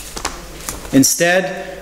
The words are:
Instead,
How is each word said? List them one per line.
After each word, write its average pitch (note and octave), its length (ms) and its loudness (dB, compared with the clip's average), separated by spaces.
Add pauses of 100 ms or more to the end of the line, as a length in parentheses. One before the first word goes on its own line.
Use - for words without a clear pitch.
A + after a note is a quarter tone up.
(920)
Instead, F3 880 4